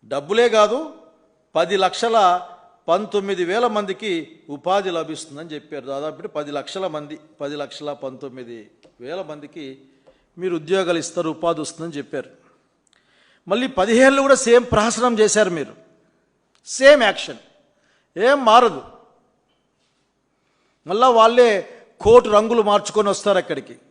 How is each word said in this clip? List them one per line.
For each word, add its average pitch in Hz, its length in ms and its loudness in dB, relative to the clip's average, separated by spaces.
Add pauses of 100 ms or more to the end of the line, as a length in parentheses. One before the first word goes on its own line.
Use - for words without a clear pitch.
డబ్బులే 160 440 0
కాదు, 220 460 0 (600)
పది 180 220 0
లక్షల 190 720 0 (380)
పంతొమ్మిది 196 560 -2
వేల 208 240 -2
మందికి 196 720 -6 (100)
ఉపాధి 185 420 -4
లభిస్తుందని 156 580 -10
చెప్పారు. 147 360 -14
దాదాపు 139 260 -8
ఇప్పుడు 143 160 -16
పది 147 240 -10
లక్షల 147 360 -8
మంది, 151 320 -12 (220)
పది 143 140 -10
లక్షల 147 380 -12
పంతొమ్మిది 123 800 -16 (280)
వేల 147 220 -12
మందికి 147 600 -16 (560)
మీరు 175 180 -6
ఉద్యోగాలు 170 420 -2
ఇస్తారు, 160 320 -6
ఉపాధి 160 320 -4
వస్తుందని 151 360 -12
చెప్పారు. 139 320 -10 (1160)
మళ్ళీ 220 200 -2
పదిహేనులో 233 540 2
కూడా 269 140 4
సేమ్ 240 360 2
ప్రహసనం 226 480 0
చేశారు 208 300 2
మీరు, 147 260 -8 (920)
సేమ్ 277 380 6
యాక్షన్, 180 340 -4 (800)
ఏం 262 280 2
మారదు. 220 380 4 (2000)
మళ్ళా 226 220 2
వాళ్ళే 226 720 4 (180)
కోటు 226 300 6
రంగులు 220 320 2
మార్చుకొని 208 480 0
వస్తారు 196 280 0
అక్కడికి. 139 420 -8 (120)